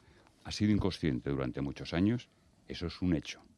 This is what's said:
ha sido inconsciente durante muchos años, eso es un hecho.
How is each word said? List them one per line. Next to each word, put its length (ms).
ha 80
sido 220
inconsciente 560
durante 320
muchos 320
años, 340
eso 200
es 140
un 140
hecho. 240